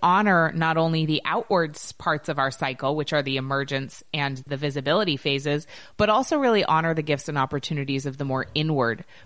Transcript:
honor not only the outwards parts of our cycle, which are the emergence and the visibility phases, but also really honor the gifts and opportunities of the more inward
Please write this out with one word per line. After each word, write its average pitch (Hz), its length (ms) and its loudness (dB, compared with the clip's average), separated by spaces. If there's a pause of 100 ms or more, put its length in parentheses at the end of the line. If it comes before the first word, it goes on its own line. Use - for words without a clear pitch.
honor 180 540 4
not 160 220 0
only 160 280 2
the 151 200 2
outwards 170 680 -2
parts - 380 -4
of 143 100 -4
our 135 140 2
cycle, 135 420 -2
which 151 180 -4
are 147 120 2
the 135 140 -2
emergence 135 760 -4
and 139 240 -2 (100)
the 139 100 -6
visibility 147 600 0
phases, 143 500 -2 (300)
but 214 140 2
also 262 280 2
really 233 240 4
honor 160 320 2
the 160 80 -2
gifts 147 260 -2
and 147 100 -2
opportunities 139 680 -2
of 135 120 -8
the 143 60 -4
more 131 300 -2
inward 139 500 0 (220)